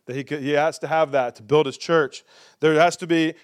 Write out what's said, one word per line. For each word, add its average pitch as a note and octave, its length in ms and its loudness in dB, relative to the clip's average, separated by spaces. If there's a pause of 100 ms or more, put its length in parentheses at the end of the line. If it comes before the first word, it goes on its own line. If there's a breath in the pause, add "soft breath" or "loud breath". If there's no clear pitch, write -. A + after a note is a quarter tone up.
that B2 100 -10
he C#3 80 -8
could, D3 160 -8
he C3+ 100 -6
has D3 300 0
to E3 60 -10
have D#3 260 0
that B2 240 -2
to - 60 -20
build C#3+ 240 2
his C3 120 -10
church. D#3 460 -2 (360 soft breath)
There D#3 140 2
has E3+ 240 4
to F3+ 80 -12
be D#3+ 380 0